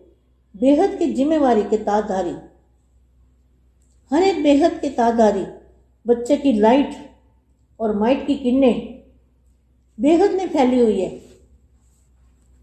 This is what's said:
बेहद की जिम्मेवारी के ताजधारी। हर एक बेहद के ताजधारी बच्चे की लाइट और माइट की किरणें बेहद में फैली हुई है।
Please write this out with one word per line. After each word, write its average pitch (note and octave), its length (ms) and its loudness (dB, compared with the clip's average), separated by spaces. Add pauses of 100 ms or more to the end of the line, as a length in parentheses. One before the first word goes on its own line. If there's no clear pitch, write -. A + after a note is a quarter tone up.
(560)
बेहद C#4+ 440 2
की D4+ 140 -2
जिम्मेवारी C4 500 0
के G#3 200 -2
ताजधारी। G3 520 -4 (1800)
हर D#4+ 120 2
एक F4 200 0
बेहद D4+ 380 2
के D4 100 -6
ताजधारी A3+ 540 2 (600)
बच्चे A#3+ 320 0
की C#4 160 0
लाइट A3+ 420 2 (840)
और G#3+ 180 -4
माइट A#3 300 -2
की C#4 100 -2
किरणें B3+ 680 -2 (920)
बेहद D#4+ 340 2
में F#4 180 -4
फैली B3+ 300 2
हुई G#3 200 2
है। - 160 -6 (1500)